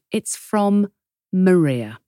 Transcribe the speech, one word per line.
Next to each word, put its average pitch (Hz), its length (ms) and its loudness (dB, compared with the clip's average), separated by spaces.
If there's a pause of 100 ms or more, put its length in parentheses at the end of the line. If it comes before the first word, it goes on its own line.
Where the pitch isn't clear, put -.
(100)
It's - 260 -8
from 202 540 -2 (420)
Maria. 151 760 0